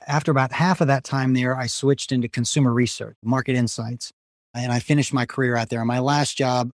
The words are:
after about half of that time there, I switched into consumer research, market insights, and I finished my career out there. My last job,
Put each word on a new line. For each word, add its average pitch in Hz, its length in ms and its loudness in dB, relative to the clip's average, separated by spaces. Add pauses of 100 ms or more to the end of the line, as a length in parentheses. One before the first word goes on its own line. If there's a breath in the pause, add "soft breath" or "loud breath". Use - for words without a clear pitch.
after 151 260 0
about 131 200 2
half 175 300 2
of 151 60 4
that 135 160 2
time 131 300 0
there, 127 240 0
I 127 80 -4
switched 135 460 0
into 120 180 0
consumer 123 420 0
research, 113 520 -2
market 127 320 0
insights, 117 560 -4 (420)
and 123 180 -4
I 120 80 0
finished 147 340 2
my 123 120 0
career 123 320 0
out 113 120 -2
there. 117 140 -2
My 120 160 0
last 143 380 0
job, 127 380 0